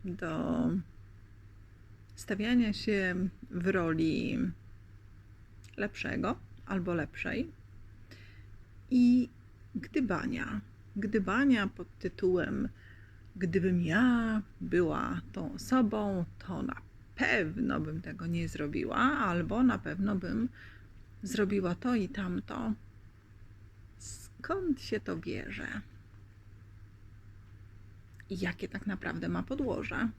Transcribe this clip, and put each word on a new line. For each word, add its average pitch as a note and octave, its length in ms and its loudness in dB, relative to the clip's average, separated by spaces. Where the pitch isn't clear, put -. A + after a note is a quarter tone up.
do E3 640 0
stawiania A3 560 2
się F#3+ 420 2
w F3 160 -2
roli E3 720 2
lepszego - 600 -2
albo F3+ 280 0
lepszej - 560 -2
i B3 380 8
gdybania? G#3 880 0
Gdybania G#3+ 680 4
pod - 320 -8
tytułem: F3 680 2
„Gdybym F3+ 460 4
ja A3 600 4
była E3+ 600 2
tą - 220 -6
osobą, G#3 680 2
to F3 240 -6
na - 180 -4
pewno D#3 640 2
bym D#3 200 -4
tego E3 260 -8
nie E3+ 220 0
zrobiła, - 500 -2
albo G3+ 640 2
na A#3+ 160 6
pewno F#3+ 380 0
bym F#3+ 320 0
zrobiła G3 520 2
to B3 200 0
i G3 140 2
tamto”. G3 640 -4
Skąd - 800 -4
się G#3+ 200 -2
to F3 160 -4
bierze? - 640 -6
I F#3 80 -4
jakie F#3 300 -4
tak - 180 -6
naprawdę E3+ 420 -4
ma F3 140 0
podłoże? B3+ 680 -2